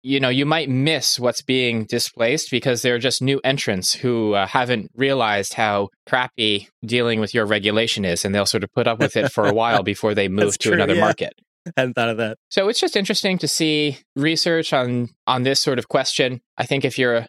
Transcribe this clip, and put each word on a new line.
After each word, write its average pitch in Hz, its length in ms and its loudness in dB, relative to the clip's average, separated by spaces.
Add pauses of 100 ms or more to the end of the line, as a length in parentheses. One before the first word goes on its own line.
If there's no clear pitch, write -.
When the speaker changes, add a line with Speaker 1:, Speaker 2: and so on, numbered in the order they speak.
Speaker 1:
you 135 180 0
know, 131 100 2
you 135 160 2
might 156 220 0
miss 135 520 0
what's 120 220 -2
being 123 420 0
displaced 120 640 -2
because 123 320 0
there 123 120 2
are 120 40 -2
just 120 240 -2
new 135 220 0
entrants 123 480 0
who, 113 420 0
uh, 98 120 2
haven't 120 480 -2
realized 117 600 0
how 101 340 0 (180)
crappy 110 600 -2 (160)
dealing 117 360 0
with 104 140 -2
your 110 120 2
regulation 107 580 0
is, 87 200 0
and 98 100 0
they'll 101 120 2
sort 101 180 0
of - 80 -8
put 117 140 0
up 113 120 0
with - 180 -2
it 117 140 2
for - 160 0
a - 80 2
while 113 280 2
Speaker 2:
<laughs> 101 100 -2
Speaker 1:
before 107 220 -2
they 98 140 2
move 101 180 2
Speaker 2:
That's 101 120 -2
Speaker 1:
to - 120 -2
Speaker 2:
true, - 40 4
Speaker 1:
another - 200 2
Speaker 2:
yeah. - 60 2
Speaker 1:
market. - 340 0 (320)
Speaker 2:
<laughs> 170 100 -14
Hadn't 131 160 0
thought 117 160 0
of 113 80 -2
that. 110 220 -4 (120)
Speaker 1:
So 196 180 0
it's 240 120 0
just 349 160 0
interesting 196 420 0
to 151 100 -2
see 151 500 0 (180)
research 160 560 0
on, 123 380 0 (160)
on 127 160 2
this 135 180 2
sort 131 180 0
of 113 100 -6
question. 131 520 0 (160)
I - 80 -2
think 135 220 0
if 127 120 -4
you're 123 180 2
a 113 120 -4